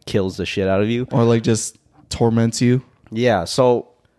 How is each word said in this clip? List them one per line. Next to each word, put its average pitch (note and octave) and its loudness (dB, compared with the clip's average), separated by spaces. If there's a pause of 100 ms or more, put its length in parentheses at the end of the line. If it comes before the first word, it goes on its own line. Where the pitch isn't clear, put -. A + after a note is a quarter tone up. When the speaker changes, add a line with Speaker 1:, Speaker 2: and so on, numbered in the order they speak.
Speaker 1:
kills F#2+ -2
the F#2 -6
shit F#2+ -2
out F#2+ 2
of G#2+ 0
you. A#2+ -4
Speaker 2:
Or, B2 2
like, A#2 2
just A2+ -2 (320)
torments A2+ 0
you. B2 2 (260)
Speaker 1:
Yeah, A2 0
so B2 0 (320)